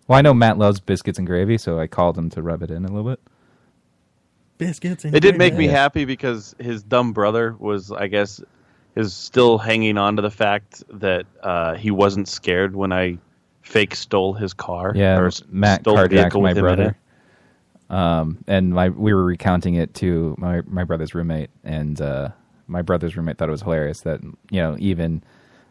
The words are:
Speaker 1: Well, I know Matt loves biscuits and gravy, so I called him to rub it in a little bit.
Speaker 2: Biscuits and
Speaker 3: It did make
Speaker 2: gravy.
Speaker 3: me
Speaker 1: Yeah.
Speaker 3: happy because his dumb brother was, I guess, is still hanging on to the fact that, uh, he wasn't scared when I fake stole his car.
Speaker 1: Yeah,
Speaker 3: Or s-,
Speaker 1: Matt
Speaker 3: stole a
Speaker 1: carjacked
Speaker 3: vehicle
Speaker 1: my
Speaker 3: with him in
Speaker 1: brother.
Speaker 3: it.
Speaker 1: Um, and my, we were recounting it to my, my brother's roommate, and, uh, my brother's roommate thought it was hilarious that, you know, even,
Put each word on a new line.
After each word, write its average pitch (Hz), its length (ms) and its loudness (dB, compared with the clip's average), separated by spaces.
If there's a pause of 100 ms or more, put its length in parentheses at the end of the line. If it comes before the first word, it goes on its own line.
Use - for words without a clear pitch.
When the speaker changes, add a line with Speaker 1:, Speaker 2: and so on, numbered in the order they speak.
Speaker 1:
Well, 131 120 6
I 139 40 6
know 147 120 8
Matt 113 240 4
loves 101 200 4
biscuits 95 400 -4
and 92 80 -4
gravy, 95 320 0
so 82 220 -4
I 80 80 -4
called 87 280 0
him 82 140 -4
to 80 120 -10
rub 82 200 -6
it 80 80 -10
in 85 140 -8
a 95 40 -6
little 104 220 -6
bit. 131 80 -6 (1400)
Speaker 2:
Biscuits 175 460 -6
and 151 100 -2
Speaker 3:
It 151 60 6
did 185 180 6
make 180 140 6
Speaker 2:
gravy. 156 160 2
Speaker 3:
me 143 40 4
Speaker 1:
Yeah. 143 80 4
Speaker 3:
happy 143 240 2
because 123 540 -6
his 120 240 -8
dumb 120 300 2
brother 110 460 0
was, 101 340 -6
I 101 160 -4
guess, 101 320 -2 (560)
is 104 180 -4
still 120 440 4
hanging 110 400 0
on 101 180 2
to 104 60 -2
the 104 80 -2
fact 104 600 -2
that, 95 360 -2 (160)
uh, 85 320 -2
he 107 180 -6
wasn't 98 360 2
scared 92 460 -2
when 98 180 -4
I 90 260 -2 (440)
fake 107 320 0
stole 98 400 -2
his 104 200 -6
car. 90 420 -6
Speaker 1:
Yeah, 95 220 4
Speaker 3:
Or 92 100 2
s-, - 200 -8
Speaker 1:
Matt 98 340 2
Speaker 3:
stole 107 160 4
a 92 100 6
Speaker 1:
carjacked - 20 0
Speaker 3:
vehicle 95 320 4
Speaker 1:
my 95 80 4
Speaker 3:
with 90 80 0
him 98 80 2
in 90 100 4
Speaker 1:
brother. 101 200 0 (920)
Speaker 3:
it. 85 40 -8
Speaker 1:
Um, 82 440 0 (100)
and 92 260 2
my, 92 140 2
we 104 260 0
were 92 100 4
recounting 90 500 0
it 85 200 -2
to 82 440 -2
my, 87 280 -4
my 90 180 -6
brother's 80 300 -6
roommate, 80 360 -4 (120)
and, 76 380 -6
uh, 69 300 -6 (360)
my 87 160 -6
brother's 85 340 -2
roommate 82 220 -6
thought 80 100 -4
it 78 40 -4
was 73 100 -8
hilarious 76 380 -4
that, 80 200 -6 (300)
you 95 100 -2
know, 80 200 -2
even, 82 420 -2 (480)